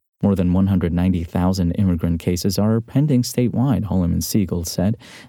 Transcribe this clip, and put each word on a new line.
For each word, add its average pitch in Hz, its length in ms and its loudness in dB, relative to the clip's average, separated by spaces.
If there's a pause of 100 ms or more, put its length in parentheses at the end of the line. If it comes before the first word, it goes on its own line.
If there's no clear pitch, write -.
(220)
More 101 140 2
than 90 180 2
one 95 140 2
hundred 85 260 0
ninety 90 300 0
thousand 90 480 0
immigrant 87 480 0
cases 95 400 -2
are 110 200 2
pending 135 440 0
statewide, 120 640 0
Holloman 87 360 0
Siegel 87 420 -2
said, 95 320 -2 (340)